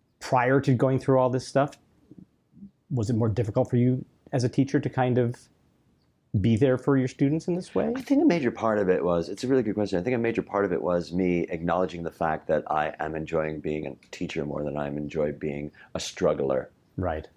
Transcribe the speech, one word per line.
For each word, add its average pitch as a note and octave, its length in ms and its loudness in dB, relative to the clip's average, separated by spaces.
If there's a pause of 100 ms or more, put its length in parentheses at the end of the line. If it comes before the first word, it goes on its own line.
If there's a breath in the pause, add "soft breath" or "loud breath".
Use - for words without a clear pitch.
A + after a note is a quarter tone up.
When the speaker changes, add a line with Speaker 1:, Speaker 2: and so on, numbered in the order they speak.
(200)
Speaker 1:
prior C3 400 2
to C3+ 140 4
going C3 240 4
through C3 200 4
all B2+ 120 4
this B2 180 -2
stuff, C#3+ 300 0 (1120)
was A#2 180 0
it A#2+ 80 0
more A2+ 140 2
difficult A2 400 0
for B2+ 60 2
you B2+ 280 2 (260)
as B2 140 0
a B2 60 2
teacher C3+ 280 2
to C3+ 120 -4
kind B2+ 260 0
of B2 220 0 (1000)
be A2+ 180 4
there B2+ 200 4
for C#3 220 2
your B2+ 100 0
students D3 400 0
in F3 60 0
this F3+ 200 -6
way? A3 220 0
Speaker 2:
I C4 60 -8
think C#4 180 2
a E4+ 60 4
major E3 240 2
part A2+ 280 0
of F#2+ 120 2
it F#2 120 2
was, E2+ 280 0
it's G2+ 120 -10
a B2 60 -2
really C3 140 4
good G#2 120 -2
question. G2 240 0
I F2 40 0
think B2+ 120 -2
a A#2+ 40 0
major A2+ 240 0
part G2+ 240 0
of F2 80 -2
it - 80 0
was F2 280 -2
me F2 380 0
acknowledging E2+ 540 -2
the E2 80 -8
fact D#2+ 380 -4
that D2+ 220 -2
I D2+ 300 -2
am D#2 160 -6
enjoying D#2 440 -4
being D2+ 260 -6
a C2+ 80 -12 (160)
teacher D#2+ 340 -6
more D2 200 -6
than C#2+ 120 -6
I'm C#2+ 220 -6
enjoying D2+ 400 -4
being D2 320 -8 (240 loud breath)
a - 60 -6
struggler. C#2+ 680 -2 (300)
Speaker 1:
Right. E2 380 -4